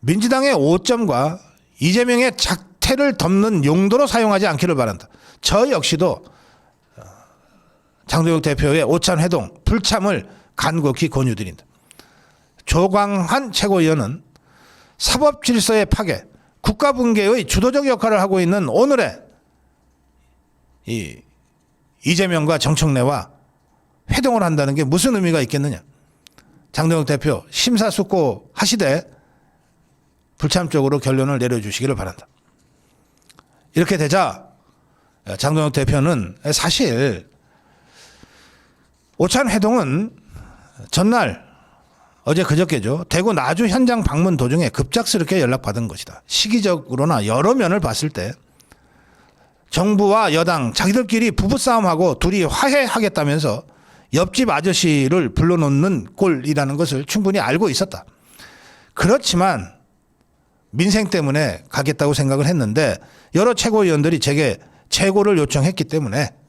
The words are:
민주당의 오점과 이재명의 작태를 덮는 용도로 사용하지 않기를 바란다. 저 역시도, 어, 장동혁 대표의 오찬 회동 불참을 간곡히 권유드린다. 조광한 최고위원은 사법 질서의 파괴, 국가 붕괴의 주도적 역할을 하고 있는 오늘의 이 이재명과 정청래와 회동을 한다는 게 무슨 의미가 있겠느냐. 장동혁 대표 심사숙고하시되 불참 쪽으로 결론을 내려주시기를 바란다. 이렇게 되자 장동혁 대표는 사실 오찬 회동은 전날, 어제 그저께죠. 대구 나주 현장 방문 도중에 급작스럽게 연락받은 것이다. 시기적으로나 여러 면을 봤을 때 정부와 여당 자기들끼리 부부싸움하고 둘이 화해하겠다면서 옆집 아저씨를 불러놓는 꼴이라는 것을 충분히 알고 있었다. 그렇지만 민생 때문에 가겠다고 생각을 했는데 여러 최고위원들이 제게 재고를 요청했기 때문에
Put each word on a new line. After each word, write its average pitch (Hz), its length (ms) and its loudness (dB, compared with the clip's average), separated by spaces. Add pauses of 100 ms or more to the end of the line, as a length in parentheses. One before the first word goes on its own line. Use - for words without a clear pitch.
민주당의 233 540 0
오점과 170 840 0 (420)
이재명의 240 560 2
작태를 - 800 -2
덮는 190 480 2
용도로 196 420 2
사용하지 208 400 0
않기를 170 280 0
바란다. 110 340 -4 (320)
저 233 300 2
역시도, 165 540 -2 (720)
어, - 60 -20 (1040)
장동혁 160 360 2
대표의 147 400 2
오찬 160 380 0
회동 165 340 -2 (100)
불참을 196 640 0 (280)
간곡히 156 520 -2
권유드린다. 107 560 -4 (1000)
조광한 196 880 -2
최고위원은 160 680 0 (760)
사법 294 460 0
질서의 220 420 2
파괴, 160 380 -2 (360)
국가 277 320 0
붕괴의 226 540 2
주도적 254 400 0
역할을 226 340 2
하고 190 200 0
있는 180 280 0
오늘의 208 520 2 (1700)
이 95 340 -8 (840)
이재명과 165 540 0
정청래와 139 720 0 (800)
회동을 240 320 2
한다는 147 320 0
게 151 100 0
무슨 180 320 2
의미가 170 260 0
있겠느냐. 139 400 -4 (920)
장동혁 160 340 0
대표 139 440 -2
심사숙고하시되 190 1600 0 (1300)
불참 160 300 -2
쪽으로 139 300 0
결론을 135 400 -2
내려주시기를 120 560 -4
바란다. 98 320 -10 (1500)
이렇게 175 220 0
되자 151 520 -2 (880)
장동혁 151 340 0
대표는 135 640 0 (160)
사실 131 760 -2 (1900)
오찬 240 320 0
회동은 208 760 0 (680)
전날, 196 540 0 (800)
어제 160 180 0
그저께죠. 151 680 0
대구 190 240 0
나주 160 340 0
현장 240 360 2
방문 170 340 0
도중에 135 320 0
급작스럽게 185 720 -2
연락받은 120 480 -2
것이다. - 380 -16
시기적으로나 160 1000 0
여러 143 280 2
면을 208 260 2
봤을 143 300 -4
때 104 220 -8 (1400)
정부와 202 640 2
여당 160 380 0
자기들끼리 214 600 0
부부싸움하고 190 840 0
둘이 180 260 0
화해하겠다면서 160 1200 0 (500)
옆집 185 360 0
아저씨를 151 800 2
불러놓는 156 840 0
꼴이라는 143 600 0
것을 143 300 -2
충분히 196 340 0
알고 156 300 0
있었다. 190 340 -4 (880)
그렇지만 175 800 0 (960)
민생 190 380 0
때문에 143 600 -2
가겠다고 143 440 -2
생각을 139 320 0
했는데 135 520 0 (360)
여러 220 200 4
최고위원들이 170 640 2
제게 143 380 0 (320)
재고를 196 480 2
요청했기 151 460 0
때문에 139 460 -4 (180)